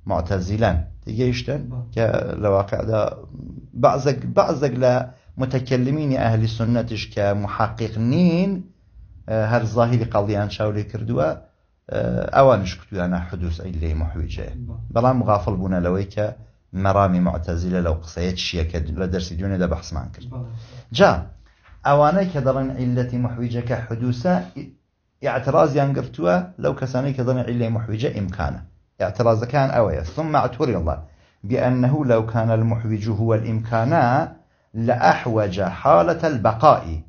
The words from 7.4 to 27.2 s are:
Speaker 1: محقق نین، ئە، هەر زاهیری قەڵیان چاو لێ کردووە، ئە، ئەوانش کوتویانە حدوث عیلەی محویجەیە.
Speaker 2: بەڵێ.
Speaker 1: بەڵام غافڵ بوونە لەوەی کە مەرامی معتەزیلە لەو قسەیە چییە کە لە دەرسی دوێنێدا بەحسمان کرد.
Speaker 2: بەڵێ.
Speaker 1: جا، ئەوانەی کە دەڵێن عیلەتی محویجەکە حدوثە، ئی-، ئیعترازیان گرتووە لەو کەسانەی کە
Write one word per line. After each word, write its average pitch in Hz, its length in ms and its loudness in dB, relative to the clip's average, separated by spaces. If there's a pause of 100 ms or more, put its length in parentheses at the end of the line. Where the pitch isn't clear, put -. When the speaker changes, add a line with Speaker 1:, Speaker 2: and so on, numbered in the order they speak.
Speaker 1:
محقق 113 540 -2
نین، 170 540 2 (760)
ئە، 110 80 0 (140)
هەر 120 120 4 (120)
زاهیری 117 380 4
قەڵیان 101 420 0
چاو 107 200 0
لێ 104 160 -2
کردووە، 120 380 -2 (600)
ئە، - 80 -2 (360)
ئەوانش 120 420 6
کوتویانە 90 420 -4 (100)
حدوث 85 320 -4
عیلەی 80 400 -4
محویجەیە. - 520 -6
Speaker 2:
بەڵێ. - 400 -10
Speaker 1:
بەڵام 123 240 4 (100)
غافڵ 104 320 2
بوونە 92 260 0
لەوەی 92 280 0
کە 104 120 -2 (580)
مەرامی 98 440 4
معتەزیلە 87 580 -2
لەو 80 180 0
قسەیە 90 360 -4
چییە 85 300 -2
کە 85 80 -6 (240)
لە 92 120 -2
دەرسی 87 240 -4
دوێنێدا 92 360 -2
بەحسمان 76 400 -8
کرد. - 160 -16
Speaker 2:
بەڵێ. 123 200 -10 (420)
Speaker 1:
جا، 151 200 6 (760)
ئەوانەی 147 480 4
کە 147 140 -2
دەڵێن 135 220 0 (100)
عیلەتی 123 460 -2
محویجەکە 120 600 -4
حدوثە، 123 480 -2 (220)
ئی-، 139 160 -14 (520)
ئیعترازیان 139 680 2
گرتووە 143 420 0 (280)
لەو 147 160 0
کەسانەی 131 380 -2
کە 127 100 -2